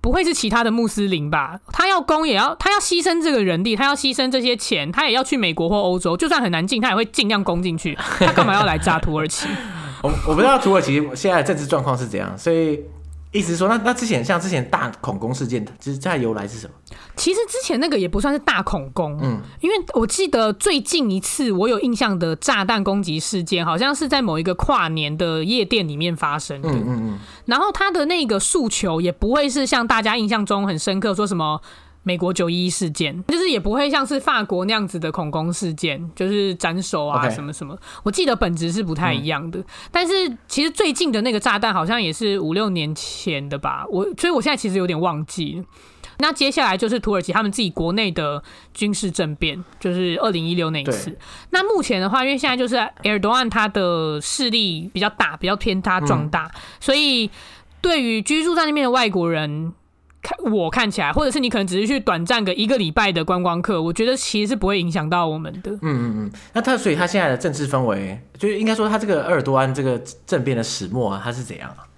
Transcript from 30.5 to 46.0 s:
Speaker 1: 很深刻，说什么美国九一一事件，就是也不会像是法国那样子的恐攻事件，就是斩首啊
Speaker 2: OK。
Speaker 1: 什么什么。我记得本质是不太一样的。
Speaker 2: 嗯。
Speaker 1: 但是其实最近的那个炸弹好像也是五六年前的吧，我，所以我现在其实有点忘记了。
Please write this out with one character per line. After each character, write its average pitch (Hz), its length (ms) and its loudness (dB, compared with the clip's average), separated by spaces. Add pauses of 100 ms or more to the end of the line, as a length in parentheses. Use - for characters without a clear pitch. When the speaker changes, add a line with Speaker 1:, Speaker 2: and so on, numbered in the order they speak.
Speaker 1:
很 170 140 0
深 190 200 0
刻， 202 140 0
说 202 140 0
什 185 80 -2
么 156 260 -2 (420)
美 180 140 0
国 180 140 0
九 175 180 0
一 180 180 0
一 - 20 0
事 170 200 -2
件， 151 380 -4
就 320 100 0
是 359 120 2
也 233 100 2
不 190 140 0
会 285 160 2
像 277 180 2
是 285 100 0
法 262 240 0
国 185 220 -2
那 208 80 0
样 208 160 0
子 175 100 -6
的 160 140 -2
恐 156 180 -4
攻 160 220 -2
事 165 220 -4
件， 160 420 -4
就 190 120 -2
是 196 280 0
斩 175 260 -2
首 156 240 -2
啊 147 140 0
Speaker 2:
OK。 120 160 0
Speaker 1:
什 135 80 -8
么 147 80 -8
什 143 160 -10
么。 160 100 -12 (260)
我 208 60 0
记 359 160 0
得 254 80 4
本 175 220 0
质 165 160 -2
是 214 100 -2
不 165 140 -2
太 165 180 2
一 143 120 -2
样 156 260 -4
的。 180 80 -6
Speaker 2:
嗯。 190 60 -8 (260)
Speaker 1:
但 349 160 2
是 370 60 0 (340)
其 285 160 0
实 311 80 2
最 320 220 0
近 330 180 0
的 214 100 2
那 247 100 0
个 214 60 0
炸 202 220 2
弹 220 140 0
好 165 120 2
像 226 160 0
也 160 120 0
是 202 260 0
五 160 140 -2
六 208 160 2
年 156 260 0
前 143 540 -6
的 143 80 -4
吧， 139 320 -4
我， 196 160 0 (120)
所 349 120 2
以 - 20 4
我 269 100 2
现 302 80 0
在 285 60 2
其 214 140 -2
实 185 80 0
有 185 100 2
点 160 120 -2
忘 160 260 0
记 156 300 -6
了。 185 80 -10 (580)